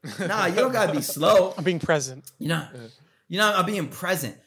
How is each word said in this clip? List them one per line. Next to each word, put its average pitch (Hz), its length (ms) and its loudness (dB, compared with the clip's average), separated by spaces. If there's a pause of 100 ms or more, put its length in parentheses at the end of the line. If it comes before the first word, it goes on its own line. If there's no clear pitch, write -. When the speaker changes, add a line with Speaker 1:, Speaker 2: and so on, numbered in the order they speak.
Speaker 1:
<laughs> - 120 -12
Speaker 2:
Nah, 196 280 -2
you 175 80 -2
don't 254 180 2
gotta 208 180 2
be 147 100 -2
slow. 185 560 4
Speaker 3:
I'm 165 60 -6
being 170 160 0
present. 139 580 -2
Speaker 2:
You 151 120 -6
know, 160 240 -2
Speaker 1:
Yeah. 127 80 -16 (480)
Speaker 2:
you 170 80 -6
know, 208 180 4
I'm 185 100 4
being 190 220 -4
present. 175 480 -4 (120)